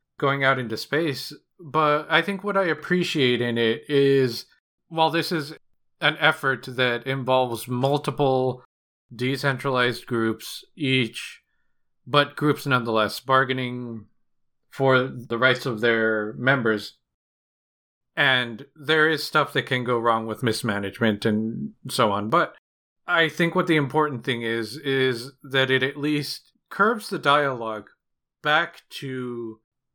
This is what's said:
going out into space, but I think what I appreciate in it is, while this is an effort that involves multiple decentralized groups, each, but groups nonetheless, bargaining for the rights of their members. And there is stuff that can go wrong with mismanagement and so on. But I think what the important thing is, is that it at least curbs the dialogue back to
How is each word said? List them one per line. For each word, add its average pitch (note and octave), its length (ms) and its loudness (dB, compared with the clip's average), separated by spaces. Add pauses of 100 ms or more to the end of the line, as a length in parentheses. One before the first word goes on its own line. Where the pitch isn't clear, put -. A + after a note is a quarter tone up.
(200)
going C#3 240 0
out C3+ 160 4
into A2+ 180 -6
space, D3 560 -4 (260)
but D3+ 520 0
I E3 100 4
think F#3+ 220 -6
what G3 140 -4
I G3 80 2
appreciate D3+ 760 0
in A#2+ 160 -2
it A#2 320 2
is, C#3 560 2 (440)
while D#3+ 200 2
this D#3+ 220 -2
is D3+ 240 -4 (440)
an D#3 200 2
effort C#3 500 0
that B2 380 0
involves C3 600 0
multiple C3 960 0 (500)
decentralized B2+ 920 -2
groups, A2+ 580 -2 (120)
each, C3 640 -2 (640)
but C#3+ 300 0
groups C#3+ 320 0
nonetheless, A2+ 520 0
bargaining B2 840 -2 (640)
for C3 380 2
the B2 320 -6
rights B2+ 260 2
of A2+ 160 -4
their A2 520 2
members. B2 640 0 (1160)
And B2+ 500 2 (100)
there D#3 320 2
is D#3+ 160 0
stuff - 300 0
that C3 140 0
can B2+ 160 -2
go A#2+ 160 0
wrong A2+ 260 2
with A2 180 -6
mismanagement G#2 840 0
and A2+ 460 -2 (180)
so - 220 2
on. G2+ 180 -2
But E3 260 0 (500)
I E3 240 2
think E3+ 260 0
what F3+ 120 0
the E3+ 80 2
important D3 480 0
thing A#2+ 180 -4
is, A2+ 360 -4
is C3 540 -2 (120)
that C3 260 0
it C3 140 2
at C#3 140 -4
least D3 540 -4 (180)
curbs G#3+ 400 0
the F3+ 100 -6
dialogue C3+ 720 -2 (520)
back D#3 480 -2
to B2 680 -10 (360)